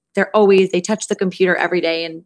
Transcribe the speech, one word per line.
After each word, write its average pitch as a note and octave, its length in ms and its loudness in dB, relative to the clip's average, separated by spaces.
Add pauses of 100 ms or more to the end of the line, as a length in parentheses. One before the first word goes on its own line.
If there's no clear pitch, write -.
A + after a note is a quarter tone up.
(140)
they're G3 200 -2
always, G3 380 4
they F3+ 80 0
touch - 280 -4
the G#3 60 -4
computer F#3 400 0
every F3 280 -2
day. E3 240 -4
And E3 200 -14